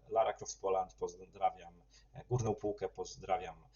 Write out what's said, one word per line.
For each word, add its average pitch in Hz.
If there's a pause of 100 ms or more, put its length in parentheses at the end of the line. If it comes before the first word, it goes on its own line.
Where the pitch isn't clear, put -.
Lara 110
Croft -
Poland, 95
pozdrawiam, 90 (320)
e, -
Górną 113
Półkę, -
pozdrawiam 92 (120)